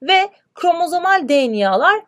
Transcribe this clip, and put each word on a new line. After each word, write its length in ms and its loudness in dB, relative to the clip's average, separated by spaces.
Ve 260 0
kromozomal 760 0
D 240 0
N 160 0
A'lar 400 0